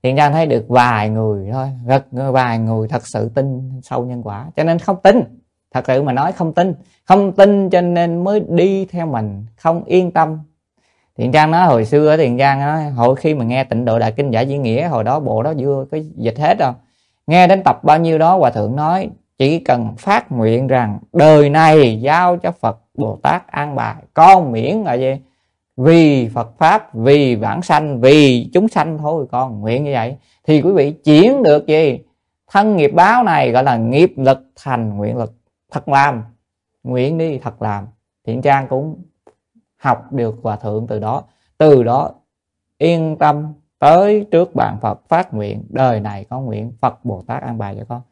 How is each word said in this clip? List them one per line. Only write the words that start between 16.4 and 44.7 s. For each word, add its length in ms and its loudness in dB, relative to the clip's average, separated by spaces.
đâu. 160 -2
Nghe 200 4
đến 160 2
tập 200 0
bao 160 4
nhiêu 180 0
đó, 200 2
Hòa 120 2
Thượng 260 -4
nói, 340 -4
chỉ 220 0
cần 380 -2
phát 340 -2
nguyện 360 0
rằng 320 -2
đời 360 6
này 520 4
giao 360 0
cho 140 -6
Phật 280 -6
Bồ 180 -6
Tát 320 -4
an 280 -10
bài, 200 -6
con 380 6
miễn 260 -2
là 160 -4
gì? 280 -4
Vì 500 4
Phật 300 -8
Pháp, 360 0
vì 420 2
vãng 260 -6
sanh, 400 -2
vì 520 4
chúng 140 2
sanh 300 -4
thôi, 340 -4
con 300 -6
nguyện 220 -4
như 100 -6
vậy. 240 -6
Thì 140 4
quý 100 0
vị 200 2
chuyển 520 4
được 240 4
gì? 320 0
Thân 240 2
nghiệp 200 2
báo 280 4
này 280 0
gọi 120 2
là 140 0
nghiệp 380 2
lực 240 2
thành 420 -6
nguyện 200 -6
lực. 160 -8
Thật 180 -8
làm, 340 0
nguyện 340 -4
đi 200 -4
thật 240 -12
làm. 260 -6
Thiện 140 -6
Trang 260 2
cũng 280 -6
học 360 -4
được 300 -4
Hòa 120 -6
Thượng 320 -8
từ 120 -6
đó. 240 -6
Từ 260 6
đó 280 -2
yên 400 -2
tâm 360 -2
tới 520 2
trước 240 0
bàn 260 -4